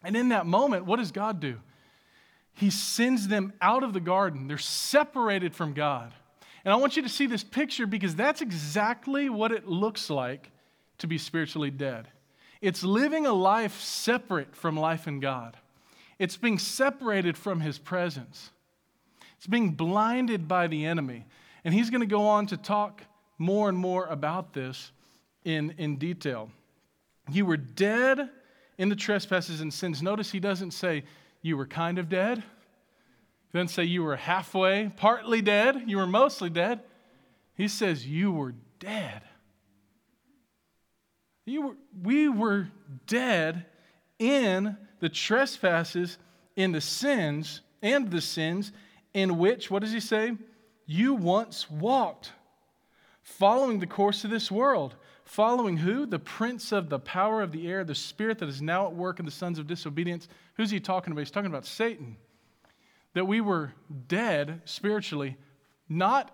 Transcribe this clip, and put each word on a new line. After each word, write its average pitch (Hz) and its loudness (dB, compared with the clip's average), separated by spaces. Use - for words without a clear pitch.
And 190 -4
in 247 2
that 196 4
moment, 214 4
what 196 2
does 220 -2
God 202 -4
do? 127 -4
He 202 2
sends 233 2
them 196 0
out 233 4
of 233 -2
the 190 -2
garden. 170 0
They're 147 -6
separated 226 2
from 156 -4
God. 135 -2
And 190 2
I 220 8
want 277 2
you 302 2
to 240 -4
see 277 0
this 226 -2
picture 254 -2
because 196 -2
that's 285 2
exactly 220 -2
what 220 0
it 202 -4
looks 202 -2
like 135 -4
to 170 -8
be 160 -2
spiritually 156 -4
dead. 131 -6
It's 185 0
living 285 2
a 247 2
life 202 2
separate - -2
from 156 -2
life 160 0
in 143 -6
God. 127 -6
It's 180 -2
being 220 2
separated 226 0
from 185 -4
His 151 -4
presence. 165 -6
It's - -20
being 214 2
blinded 208 0
by 175 2
the 156 -2
enemy. 135 -4
And 165 2
he's 233 4
gonna 240 2
go 208 2
on 208 4
to 185 -4
talk 208 -2
more 196 2
and 185 0
more 185 0
about 160 -4
this 131 -10
in, 156 -2
in 151 -4
detail. 135 -6
"You 196 2
were 165 4
dead 240 2
in 190 2
the 202 2
trespasses 180 0
and 156 -4
sins." 156 -6
Notice 202 -2
he 196 -4
doesn't 185 -2
say, 156 -2
"You 160 0
were 135 -4
kind 170 -2
of 165 -6
dead." 202 0
He - -16
doesn't 175 0
say, 175 -2
"You 175 2
were 151 0
halfway, 190 2
partly 226 4
dead, 226 4
you 202 0
were 190 2
mostly 208 4
dead." 180 0
He 202 0
says, 170 -2
"You 175 2
were 135 -4
dead." 180 -8
You 277 -4
were, 269 -6
we 285 4
were 202 2
dead 175 0
in 214 2
the 165 0
trespasses, 175 0
in 190 2
the 156 0
sins, 160 -2
and 240 2
the 175 0
sins 170 -2
in 190 2
which, 202 2
what 196 0
does 220 -2
he 220 -2
say? 220 0
"You 214 2
once 196 0
walked, 226 -2
following 226 2
the 175 -4
course 202 0
of 208 -6
this 220 -4
world." 208 0
Following 220 2
who? 208 0
"The 185 -4
prince - -6
of 185 0
the 139 -2
power 214 0
of 175 -4
the 160 -8
air, 190 -4
the 156 -6
spirit 220 -4
that 170 -4
is 135 -8
now 180 0
at 196 -6
work 180 -4
in 170 -6
the 143 -6
sons 170 -6
of 147 -8
disobedience." 170 -6
Who's 214 0
he 202 0
talking 180 -2
about? 151 -4
He's 143 -8
talking 202 -4
about 139 -8
Satan. 165 -6
That 180 0
we 214 2
were 170 0
dead 165 0
spiritually, 170 -4
not 202 2